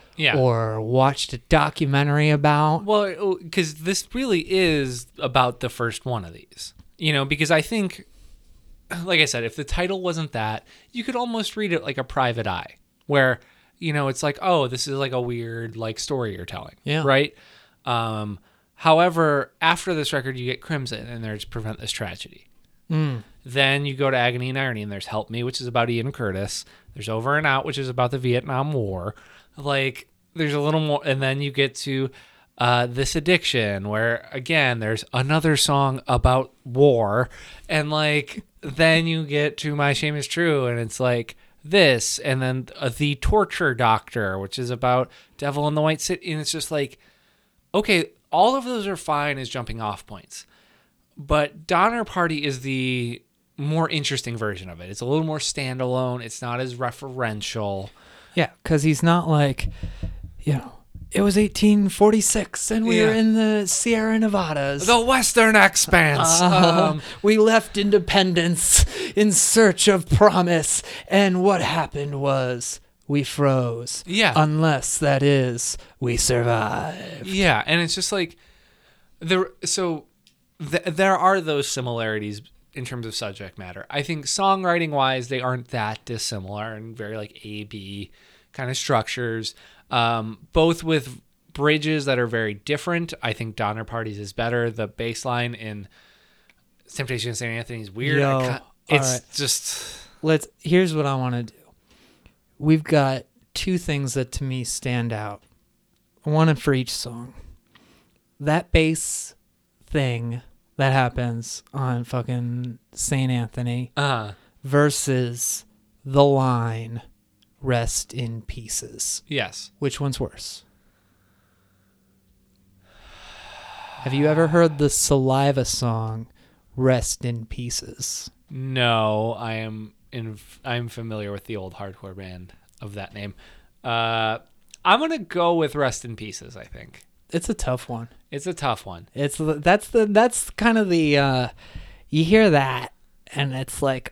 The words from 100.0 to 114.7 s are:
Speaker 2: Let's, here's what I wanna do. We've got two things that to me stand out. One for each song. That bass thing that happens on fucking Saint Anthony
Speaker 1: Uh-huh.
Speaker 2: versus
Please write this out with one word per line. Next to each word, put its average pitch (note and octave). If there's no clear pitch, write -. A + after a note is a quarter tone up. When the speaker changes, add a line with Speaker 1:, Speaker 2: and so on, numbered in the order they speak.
Speaker 2:
Let's, D#3
here's E3+
what D3+
I C#3
wanna B2
do. A2
We've D#3
got C3+
two F#3
things C#3+
that B2+
to -
me C3
stand A#2
out. G#2
One D#3
for C#3+
each B2+
song. A#2+
That D3+
bass -
thing A#2+
that C3+
happens A#2+
on B2+
fucking A#2+
Saint C3
Anthony A#2+
Speaker 1:
Uh-huh. B2
Speaker 2:
versus C3